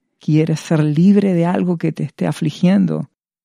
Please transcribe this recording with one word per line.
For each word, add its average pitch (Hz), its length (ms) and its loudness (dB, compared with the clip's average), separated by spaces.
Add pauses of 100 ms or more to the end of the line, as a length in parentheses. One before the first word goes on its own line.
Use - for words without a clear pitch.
(180)
¿Quieres 156 420 0
ser 151 240 0
libre 190 480 4
de 170 140 0
algo 180 320 -2
que 160 140 -4
te 156 100 -8
esté 156 240 -6
afligiendo? 170 840 -2 (360)